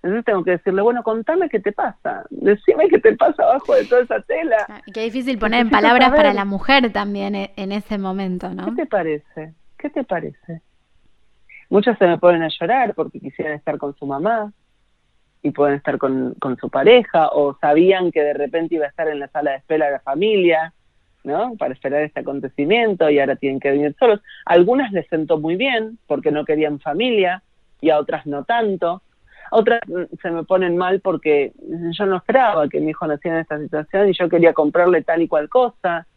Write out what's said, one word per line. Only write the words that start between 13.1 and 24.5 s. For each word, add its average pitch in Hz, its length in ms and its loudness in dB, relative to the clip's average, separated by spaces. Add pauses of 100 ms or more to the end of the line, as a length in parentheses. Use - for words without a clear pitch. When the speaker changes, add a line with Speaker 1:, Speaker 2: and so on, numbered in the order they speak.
Speaker 1:
quisieran 151 360 -10
estar 147 220 -8
con 143 200 -10
su 147 80 -12
mamá 208 480 -4 (920)
y 143 80 -2
pueden 143 240 0
estar 143 220 -4
con, 131 420 -4
con 127 180 -4
su - 120 -8
pareja, 165 600 4
o 143 300 0
sabían 175 520 2
que 156 100 0
de 147 120 0
repente 160 420 -4
iba 151 100 -2
a 143 40 -8
estar 160 180 -6
en 147 120 -6
la 139 80 -10
sala 147 240 -6
de 135 60 -6
espera 156 300 -2
de 143 60 -2
la 135 60 -6
familia, 170 760 0 (500)
¿no? 196 340 -4
Para 131 160 -6
esperar 139 300 -4
este 151 180 -8
acontecimiento 156 880 -2
y 147 100 4
ahora 135 160 0
tienen 135 240 -4
que 143 120 -2
venir 147 280 0
solos. 220 220 4 (240)
Algunas 214 460 2